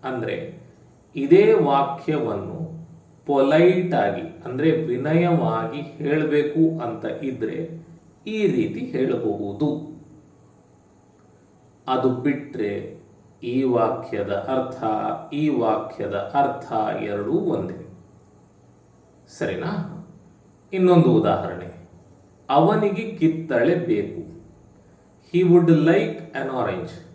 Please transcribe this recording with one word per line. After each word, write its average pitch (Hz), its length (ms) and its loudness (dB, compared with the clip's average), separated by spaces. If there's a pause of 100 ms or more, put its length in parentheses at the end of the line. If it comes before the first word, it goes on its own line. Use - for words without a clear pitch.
ಅಂದ್ರೆ 110 520 -8 (560)
ಇದೇ 185 380 8
ವಾಕ್ಯವನ್ನು 139 1300 -2 (400)
ಪೊಲೈಟ್ 165 680 4
ಆಗಿ, 117 520 -2
ಅಂದ್ರೆ 147 260 0
ವಿನಯವಾಗಿ 151 1080 0
ಹೇಳ್ಬೇಕು 151 1000 0
ಅಂತ 113 220 -8
ಇದ್ರೆ - 800 -6 (420)
ಈ 214 200 0
ರೀತಿ 113 320 0
ಹೇಳಬಹುದು. 110 1160 -4 (1900)
ಅದು 131 220 2
ಬಿಟ್ರೆ 123 840 -4 (480)
ಈ 127 200 -2
ವಾಕ್ಯದ 113 680 0
ಅರ್ಥ, 123 520 -4 (500)
ಈ 151 160 0
ವಾಕ್ಯದ 113 640 -2
ಅರ್ಥ - 580 -2 (320)
ಎರಡೂ 101 280 -4
ಒಂದೇ. - 560 -2 (1500)
ಸರಿನಾ? - 680 -6 (680)
ಇನ್ನೊಂದು 180 380 6
ಉದಾಹರಣೆ, 95 760 -2 (600)
ಅವನಿಗೆ 196 640 2
ಕಿತ್ತಳೆ 160 640 2
ಬೇಕು. 110 460 -2 (1120)
"He 170 180 4
would 170 200 8
like 156 720 2
an 135 60 -6
orange." 98 440 -4 (220)